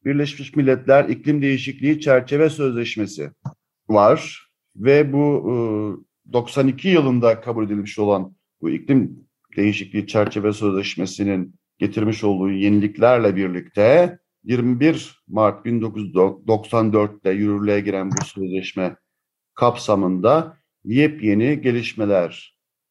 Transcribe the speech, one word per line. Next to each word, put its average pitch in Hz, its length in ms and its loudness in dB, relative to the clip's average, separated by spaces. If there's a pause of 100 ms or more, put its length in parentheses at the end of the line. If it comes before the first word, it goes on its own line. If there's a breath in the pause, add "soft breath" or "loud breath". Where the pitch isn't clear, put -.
Birleşmiş 143 500 -4
Milletler 131 540 4
İklim 139 320 -2
Değişikliği 139 580 -2
Çerçeve 143 500 2
Sözleşmesi 117 800 -4 (580)
var 107 600 2 (260)
ve 139 380 2
bu, 143 360 0
e, 123 40 -2 (800)
doksan 123 340 0
iki 135 200 -4
yılında 123 540 2
kabul 113 240 -4
edilmiş 104 340 -6
olan 101 360 0 (260)
bu 82 80 -4
İklim - 540 -2 (340)
Değişikliği 101 500 -2
Çerçeve 104 460 -2
Sözleşmesi'nin 98 1040 -4 (220)
getirmiş 107 460 -4
olduğu 98 280 0
yeniliklerle 104 840 2
birlikte 104 840 0 (240)
yirmi 123 360 0
bir 156 480 -2
Mart 104 380 0
bin 117 160 -2
dokuz 107 220 -6
yüz 92 100 -10 (340)
doksan 110 460 0
dörtte 104 380 0
yürürlüğe 104 480 0
giren 95 320 -4
bu - 140 -4
sözleşme 92 680 -6 (580)
kapsamında 110 1040 0 (260)
yepyeni 120 800 0
gelişmeler 107 960 -4 (340)